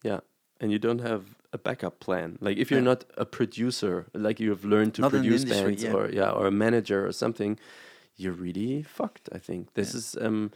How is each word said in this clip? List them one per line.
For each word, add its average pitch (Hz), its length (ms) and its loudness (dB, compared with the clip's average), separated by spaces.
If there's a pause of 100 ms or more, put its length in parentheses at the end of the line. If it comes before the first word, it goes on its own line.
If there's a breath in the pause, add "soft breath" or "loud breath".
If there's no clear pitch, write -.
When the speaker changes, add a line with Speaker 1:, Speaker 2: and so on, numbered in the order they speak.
Speaker 1:
Yeah, 104 160 -2 (400)
and 107 120 -2
you 107 80 2
don't 117 220 0
have 110 220 -4 (280)
a 120 60 -10
backup - 420 -6
plan. 87 420 -4
Like, 101 160 -2
if 127 120 0
you're 135 120 4
Speaker 2:
Yeah. 123 120 4
Speaker 1:
not 127 120 -4 (120)
a - 80 -2
producer, 110 880 -2
like, 107 260 -2
you 110 120 0
have 95 140 -4
learned 107 300 4
to - 60 -2
Speaker 2:
Not - 120 4
in - 80 4
the - 80 2
Speaker 1:
produce 127 140 4
Speaker 2:
industry, 104 280 2
Speaker 1:
bands 104 120 -4
Speaker 2:
yeah. 110 120 -2
Speaker 1:
or, 101 160 0
yeah, 101 200 2
or 104 160 2
a 98 40 4
manager 101 560 2
or 95 60 -4
something, 110 440 -2 (600 loud breath)
you're 92 160 -4
really 98 500 -4
fucked, - 480 -8
I - 80 -10
think. 87 340 -10
This - 200 -2
Speaker 2:
Yeah. - 60 -6
Speaker 1:
is, - 220 -10
um, 107 340 0